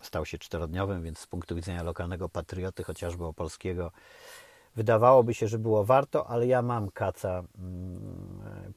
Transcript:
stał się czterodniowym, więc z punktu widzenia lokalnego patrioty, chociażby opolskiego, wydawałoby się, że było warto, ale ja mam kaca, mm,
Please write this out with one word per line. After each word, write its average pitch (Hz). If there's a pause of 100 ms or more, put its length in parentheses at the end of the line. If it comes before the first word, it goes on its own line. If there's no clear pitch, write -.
stał 78
się -
czterodniowym, 87
więc 80
z -
punktu 87
widzenia 85
lokalnego 87
patrioty, 92
chociażby 85
opolskiego, 87 (840)
wydawałoby 117
się, 113
że 110
było 110
warto, 135
ale 120
ja 127
mam 117
kaca, 92 (160)
mm, 95